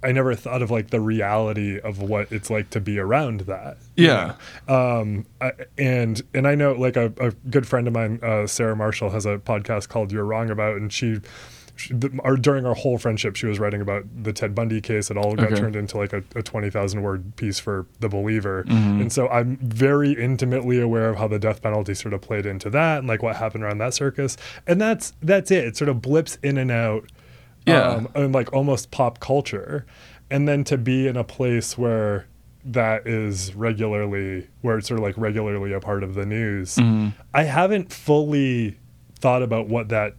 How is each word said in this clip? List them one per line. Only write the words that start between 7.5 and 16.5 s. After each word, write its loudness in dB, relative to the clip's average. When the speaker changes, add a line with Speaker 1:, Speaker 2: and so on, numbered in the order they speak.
Speaker 1:
good 2
friend 2
of 0
mine, 0
uh, 0
Sarah 0
Marshall, -2
has -2
a 0
podcast -2
called -2
"You're -2
Wrong -2
About," -2
and -4
she, -2
she, -8
the, -2
our, 4
during 4
our 2
whole 0
friendship, -2
she -4
was 0
writing 0
about -2
the -4
Ted -4
Bundy 0
case. -2
It -4
all 0
got 4
Speaker 2:
Okay. 2
Speaker 1:
turned -2
into, -4
like, -2
a, -4
a -4
twenty -4